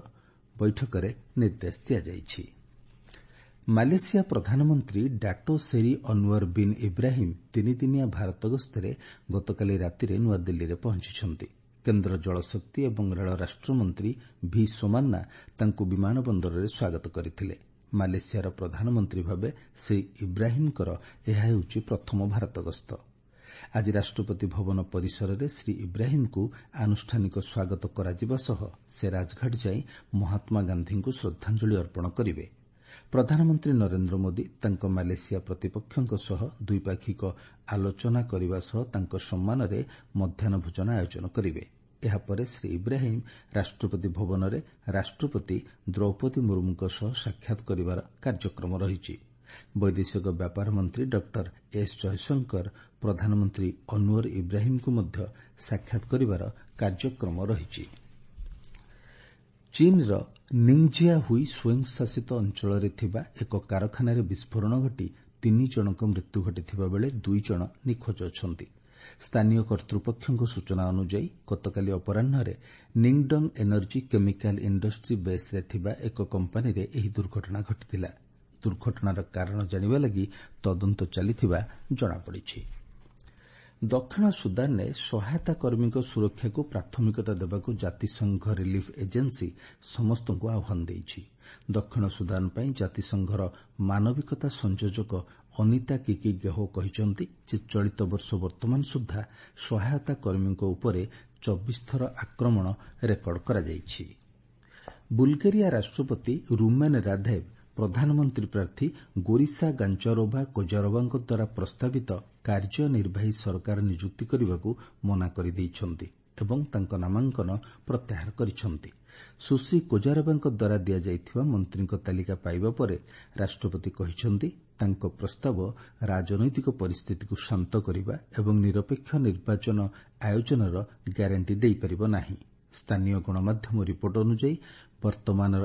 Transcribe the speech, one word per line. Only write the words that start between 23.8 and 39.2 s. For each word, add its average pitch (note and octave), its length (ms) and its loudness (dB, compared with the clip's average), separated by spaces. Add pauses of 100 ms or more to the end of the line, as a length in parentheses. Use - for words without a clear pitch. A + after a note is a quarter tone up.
ରାଷ୍ଟ୍ରପତି G2+ 540 -2
ଭବନ F#2+ 360 0
ପରିସରରେ G2 640 -2
ଶ୍ରୀ - 320 -6
ଇବ୍ରାହିମ୍ଙ୍କୁ A2 640 0 (320)
ଆନୁଷ୍ଠାନିକ G#2 640 0
ସ୍ୱାଗତ F#2 440 -4 (120)
କରାଯିବା F#2+ 420 -2
ସହ B2+ 240 -4 (280)
ସେ - 220 -6
ରାଜଘାଟ F#2 440 -2
ଯାଇ G#2+ 260 -2 (340)
ମହାତ୍ମା G2+ 480 0
ଗାନ୍ଧୀଙ୍କୁ F#2 480 -2
ଶ୍ରଦ୍ଧାଞ୍ଜଳି G#2+ 640 0
ଅର୍ପଣ F2 340 -4
କରିବେ। E2+ 360 -2 (640)
ପ୍ରଧାନମନ୍ତ୍ରୀ D3+ 640 4
ନରେନ୍ଦ୍ର F#2 440 2
ମୋଦି F#2+ 280 0 (160)
ତାଙ୍କ G2+ 260 0
ମାଲେସିଆ F#2 540 -2
ପ୍ରତିପକ୍ଷଙ୍କ G#2+ 760 -4
ସହ F#2 240 -4 (240)
ଦ୍ୱିପାକ୍ଷିକ G2 580 -2 (460)
ଆଲୋଚନା G#2 540 0
କରିବା F#2 380 -2
ସହ A2 200 -6 (120)
ତାଙ୍କ F#2 260 -4
ସମ୍ମାନରେ G2+ 640 -2 (360)